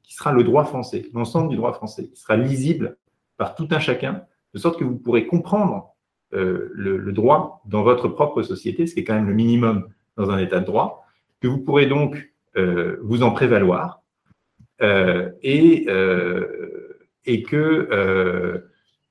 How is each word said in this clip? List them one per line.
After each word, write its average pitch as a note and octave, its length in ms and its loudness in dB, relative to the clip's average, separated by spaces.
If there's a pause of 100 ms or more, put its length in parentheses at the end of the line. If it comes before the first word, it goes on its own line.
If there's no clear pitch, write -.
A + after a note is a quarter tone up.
qui - 120 -20
sera - 180 -4
le B2 100 6
droit C3+ 220 4
français, B2 480 -8
l'ensemble C#3+ 380 -2
du B2 60 -4
droit A#2+ 180 -4
français, - 340 -12
qui - 100 -20
sera - 200 0
lisible C3+ 580 -2 (400)
par - 180 -6
tout D#3 180 -8
un D#3 60 0
chacun, C3+ 440 -4 (320)
de - 40 -10
sorte E3 200 -2
que - 60 -2
vous B2 120 -2
pourrez A#2+ 300 0
comprendre, F3 680 -2 (380)
euh, F#2 400 -2
le, G2 240 -4
le F#2+ 160 -6
droit A#2 540 2
dans G#2 160 -2
votre B2 260 4
propre D3 320 0
société, F#2+ 460 -4
ce E3 80 -8
qui F3 60 -4
est F3 40 -4
quand A2 160 -2
même G#2 80 0
le G2+ 60 0
minimum A2+ 540 2 (280)
dans G2+ 140 -2
un G2 80 0
état F2+ 220 0
de F2+ 40 -2
droit, A2 400 -4 (360)
que B2+ 80 0
vous C3+ 100 -2
pourrez C#3+ 260 2
donc, C#3 480 -2 (240)
euh, F2+ 460 0
vous A#2 200 0
en A#2 100 4
prévaloir, A2+ 720 2 (800)
euh, F#2 500 2 (120)
et, D#3 460 6
euh, F#2 1080 -2 (300)
et A#2+ 160 0
que, D#3 500 0
euh, F#2 680 0 (520)